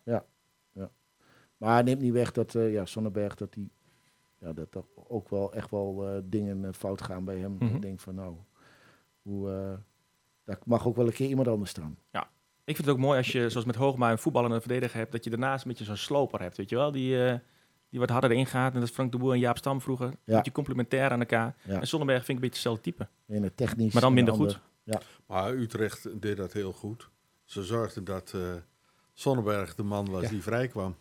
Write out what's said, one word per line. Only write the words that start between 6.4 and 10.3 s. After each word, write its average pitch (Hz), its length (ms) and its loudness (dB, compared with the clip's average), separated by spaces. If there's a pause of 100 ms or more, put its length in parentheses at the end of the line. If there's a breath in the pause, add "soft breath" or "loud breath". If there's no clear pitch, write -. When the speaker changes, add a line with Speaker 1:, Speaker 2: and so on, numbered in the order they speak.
Speaker 1:
eh, 95 80 -6
fout 98 280 -6
gaan 92 240 -8
bij 95 120 -6
hem. 95 220 -6
Speaker 2:
Mhm. 113 160 0
Speaker 1:
Ik 98 60 -4
denk 95 180 -10
van, 95 160 -12
nou, 92 200 -10 (880 soft breath)
hoe, 98 300 -6
eh, 98 220 -6 (680)